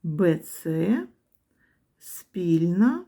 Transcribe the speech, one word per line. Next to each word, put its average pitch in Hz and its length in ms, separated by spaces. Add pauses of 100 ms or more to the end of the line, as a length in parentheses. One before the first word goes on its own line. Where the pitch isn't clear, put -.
Б 160 400
С 190 640 (920)
спільна 180 1080